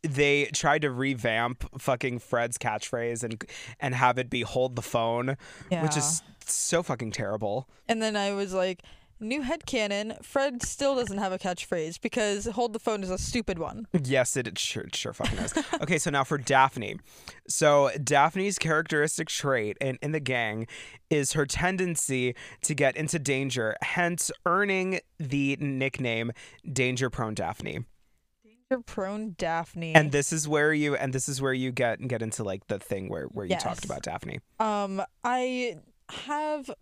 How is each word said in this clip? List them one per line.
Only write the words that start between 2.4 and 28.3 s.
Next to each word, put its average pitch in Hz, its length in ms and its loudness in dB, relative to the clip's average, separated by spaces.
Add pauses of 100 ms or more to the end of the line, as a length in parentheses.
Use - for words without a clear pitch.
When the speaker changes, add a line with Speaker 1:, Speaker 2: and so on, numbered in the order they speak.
Speaker 1:
catchphrase 117 680 -4
and, 113 200 -6 (360)
and 127 160 -2
have 127 220 4
it 127 120 -2
be 123 120 -2
"Hold 127 340 0
the 120 60 -2
phone," 120 560 0 (320)
which 156 260 0
is 151 300 0
Speaker 2:
Yeah. - 80 -20 (120)
Speaker 1:
so - 380 0
fucking 120 280 -4
terrible. 107 580 -2 (180)
Speaker 2:
And 226 140 0
then 214 160 0
I 202 160 0
was 196 200 -2
like, 185 300 0 (380)
"New 254 220 -2
headcanon, 220 800 -2
Fred 269 400 0
still 277 340 0
doesn't 202 240 -2
have 196 120 0
a 185 80 -4
catchphrase 175 600 -4
because 208 460 0
"Hold 226 260 0
the 226 60 -4
phone" 214 220 0
is 185 80 -4
a 185 80 -2
stupid 196 420 -2
one." 202 280 -6 (160)
Speaker 1:
Yes, 127 320 4
it, 127 100 0
it 98 140 -6
sure, - 240 -4
it - 100 -10
sure - 200 -4
fucking - 260 -2
is. - 140 -2 (140)
Speaker 2:
<laughs> 320 140 -2
Speaker 1:
Okay, 160 160 2
so 160 140 0
now 139 140 4
for 156 120 0
Daphne. 131 600 4 (500)
So 143 420 6 (140)
Daphne's 160 560 4
characteristic 156 680 2
trait 117 500 0
in, 131 220 0
in 147 100 -2
the 156 80 0
gang 117 480 -2 (420)
is 147 220 4
her 147 140 2
tendency 160 920 0 (280)
to 160 120 0
get 135 220 4
into 156 220 0
danger, 131 600 0
hence 175 500 0 (140)
earning 185 540 2 (180)
the 139 440 2
nickname 131 720 0 (360)
Danger 127 400 2
Prone 110 260 -4
Daphne. 95 500 -4 (580)